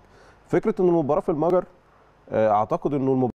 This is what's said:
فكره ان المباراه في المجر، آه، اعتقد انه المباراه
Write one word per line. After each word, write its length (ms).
فكره 340
ان 80
المباراه 320
في 80
المجر، 360
آه، 200
اعتقد 440
انه 180
المباراه 240